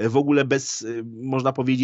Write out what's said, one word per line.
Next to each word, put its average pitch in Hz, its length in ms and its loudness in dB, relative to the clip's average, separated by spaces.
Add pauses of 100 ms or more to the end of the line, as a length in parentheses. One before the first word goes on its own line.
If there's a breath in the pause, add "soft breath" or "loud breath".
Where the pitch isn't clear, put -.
y, 113 80 2
w 113 80 0
ogóle 143 280 4
bez, - 380 -2
y, 113 220 -6 (180)
można 131 300 0
powiedzieć, 131 200 0 (120)